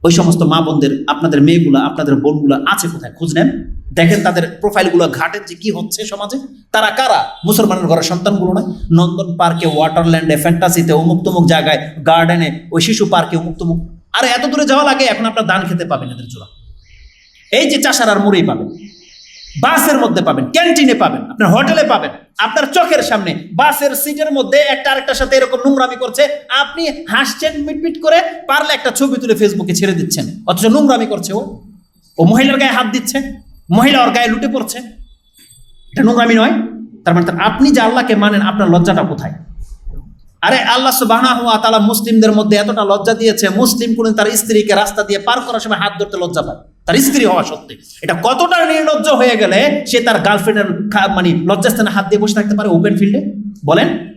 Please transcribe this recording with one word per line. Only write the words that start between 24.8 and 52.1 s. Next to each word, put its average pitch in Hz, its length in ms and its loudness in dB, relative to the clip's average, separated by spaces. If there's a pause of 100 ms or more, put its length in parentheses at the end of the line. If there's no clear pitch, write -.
আরেকটার 269 300 -2
সাথে 269 160 -2
এরকম 254 280 0
নোংরামি 262 320 2
করছে, 247 260 -2 (380)
আপনি 285 220 -4 (260)
হাসছেন 277 440 -2 (100)
মিটমিট 311 400 -6
করে, 320 160 4 (280)
পারলে 294 280 0
একটা - 160 -4
ছবি 269 280 0
তুলে 226 160 0
Facebookএ 180 400 0
ছেড়ে 196 200 0
দিচ্ছেন, 160 300 -4 (220)
অথচ 175 200 -2
নোংরামি 254 400 2
করছে 208 260 -6
ও, 214 80 -4 (800)
ও 165 60 4
মহিলার 262 360 4
গায়ে 269 180 2
হাত 240 140 0
দিচ্ছে, 262 260 -4 (520)
মহিলা 254 320 4
ওর 233 80 2
গায়ে 240 180 0
লুটে 226 200 -2
পড়ছে, 240 300 -6 (1120)
এটা - 100 0
নোংরামি 233 320 4
নয়? 226 200 4 (460)
তার 175 140 0
মানে 170 120 4
তার, 175 100 -4 (120)
আপনি 269 220 2
যে 254 100 4
আল্লাহকে 240 340 2
মানেন, 208 280 2
আপনার 190 280 0
লজ্জাটা 170 340 2
কোথায়? - 300 -6 (1080)
আরে 233 160 2 (160)
আল্লাহ 262 260 2
সুবহানাহু 240 440 2
ওয়া 226 140 2
তাআলা 220 220 2 (100)
মুসলিমদের 220 420 2
মধ্যে 208 240 2
এতটা 208 280 0
লজ্জা 202 300 0
দিয়েছে, 220 320 0 (140)
মুসলিম 240 340 0
কোন 226 180 0
তার 208 240 2
স্ত্রীকে 214 380 2
রাস্তা 208 280 0
দিয়ে 202 160 -2
পার 233 220 -2
করার 240 240 -6
সময় 214 180 -2
হাত 202 160 -2
ধরতে 202 180 -6
লজ্জা 170 260 -4
পায়, - 160 -8 (260)
তার - 120 0 (100)
স্ত্রী 269 180 2
হওয়া 180 200 2
সত্ত্বে। 147 300 -12 (280)
এটা 170 200 -2
কতটা 349 420 2
নির্লজ্জ 311 440 0
হয়ে 247 280 4
গেলে 202 240 2 (260)
সে 240 140 0
তার 233 260 0
গার্লফ্রেন্ডের 208 420 0 (220)
খা-, 196 240 0
মানে 180 160 2 (160)
লজ্জাস্থানে 208 440 0
হাত 190 180 -2
দিয়ে 208 140 2